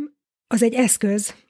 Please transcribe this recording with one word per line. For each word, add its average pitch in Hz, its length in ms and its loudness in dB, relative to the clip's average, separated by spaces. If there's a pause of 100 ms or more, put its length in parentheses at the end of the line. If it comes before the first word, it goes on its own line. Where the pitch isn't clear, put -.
(460)
az 226 160 0
egy 233 120 2
eszköz, 208 600 0 (160)